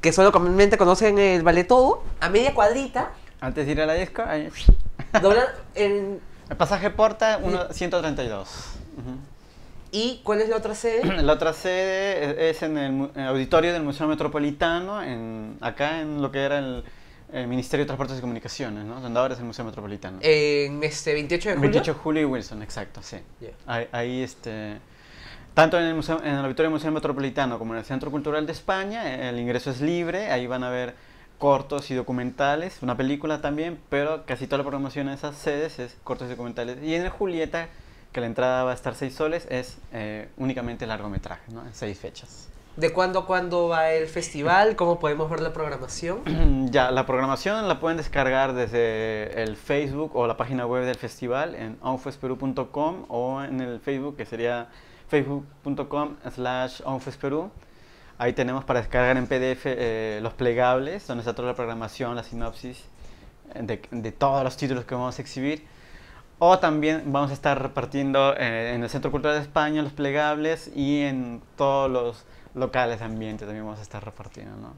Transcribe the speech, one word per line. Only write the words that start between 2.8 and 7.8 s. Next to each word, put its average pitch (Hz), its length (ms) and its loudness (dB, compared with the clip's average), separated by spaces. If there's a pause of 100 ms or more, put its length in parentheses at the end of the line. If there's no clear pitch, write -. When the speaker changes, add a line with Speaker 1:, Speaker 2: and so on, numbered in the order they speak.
Speaker 2:
Antes 135 260 -2
de 143 60 -2
ir 151 100 2
a 156 40 4
la 156 80 2
disco, 185 320 -2
ahí. 151 240 -2 (720)
Speaker 1:
Doblar 220 340 6 (200)
en 202 440 0 (300)
Speaker 2:
El - 80 -6
pasaje 190 320 2
Porta, 214 520 2
uno, 185 280 0
Speaker 1:
Sí. 160 60 -10
Speaker 2:
ciento 175 260 0